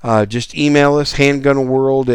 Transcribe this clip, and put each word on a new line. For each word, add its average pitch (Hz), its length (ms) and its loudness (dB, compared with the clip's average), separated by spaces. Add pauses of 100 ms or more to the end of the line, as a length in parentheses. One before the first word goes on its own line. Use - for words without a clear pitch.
Uh, 110 240 0
just 117 300 -8
email 147 400 2
us, 147 180 -2
handgunworld 135 1000 0